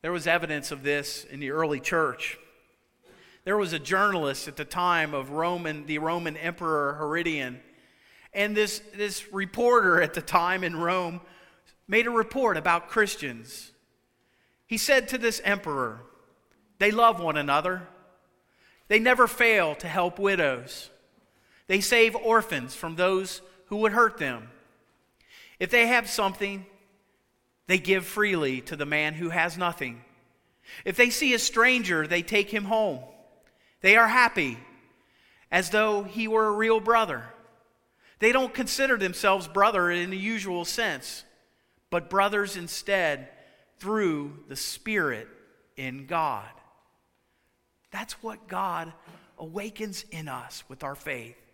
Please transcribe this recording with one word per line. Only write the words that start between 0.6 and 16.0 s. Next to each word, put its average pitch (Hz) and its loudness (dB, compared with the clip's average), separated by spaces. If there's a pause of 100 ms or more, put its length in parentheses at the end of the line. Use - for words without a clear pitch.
of 139 -12
this 143 -4
in 135 -14
the 139 -6
early 151 0
church. 151 -2 (1080)
There 196 0
was 190 0
a 165 -4
journalist 165 0
at 143 -14
the 151 -8
time 170 0
of 135 -4
Roman, 160 -4
the 151 -4
Roman 160 -2
Emperor 156 -2
Herodian, 151 -4 (720)
and 208 0
this, 208 0 (140)
this 202 -6
reporter 196 4
at 156 0
the 165 -4
time 185 0
in 170 -4
Rome 175 -2 (680)
made 226 2
a 240 -4
report 226 0
about 170 0
Christians. 135 -4 (920)
He 226 -6
said 262 4
to 254 -4
this 226 0
emperor, 139 -2 (800)